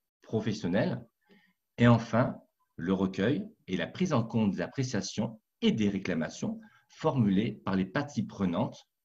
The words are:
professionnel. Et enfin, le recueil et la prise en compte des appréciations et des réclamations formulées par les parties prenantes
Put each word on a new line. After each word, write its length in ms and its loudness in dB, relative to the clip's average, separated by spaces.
professionnel. 840 -2
Et 80 8
enfin, 500 4
le 180 0
recueil 540 0
et 120 -4
la 100 -2
prise 260 -2
en 80 4
compte 300 2
des 100 -2
appréciations 800 -4
et 100 4
des 180 2
réclamations 680 -4
formulées 680 2
par 100 -2
les 100 2
parties 380 -4
prenantes 640 -4